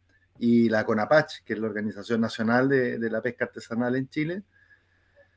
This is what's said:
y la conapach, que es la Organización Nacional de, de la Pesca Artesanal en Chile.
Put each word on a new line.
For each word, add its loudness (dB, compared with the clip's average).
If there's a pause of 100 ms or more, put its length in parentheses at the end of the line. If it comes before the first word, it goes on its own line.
(380)
y 4
la 2
conapach, 2
que -6
es -8
la -4
Organización -4
Nacional 2
de, 2
de -2
la -4
Pesca -2
Artesanal -4
en -4
Chile. -4 (960)